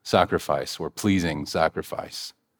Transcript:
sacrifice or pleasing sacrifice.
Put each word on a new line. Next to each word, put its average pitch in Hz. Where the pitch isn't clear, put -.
sacrifice 85
or 80
pleasing 85
sacrifice. -